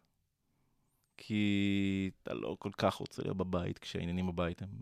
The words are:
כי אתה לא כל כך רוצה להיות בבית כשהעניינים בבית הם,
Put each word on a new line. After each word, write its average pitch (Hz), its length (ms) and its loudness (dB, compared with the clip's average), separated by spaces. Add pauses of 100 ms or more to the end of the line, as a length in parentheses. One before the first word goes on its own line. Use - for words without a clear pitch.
(1160)
כי 101 920 2 (120)
אתה - 100 -4
לא 60 260 -2
כל 104 180 -4
כך 98 180 4
רוצה - 260 -8
להיות 98 160 -2
בבית 92 420 0
כשהעניינים 90 480 -2
בבית 87 340 -2
הם, 98 80 -8 (120)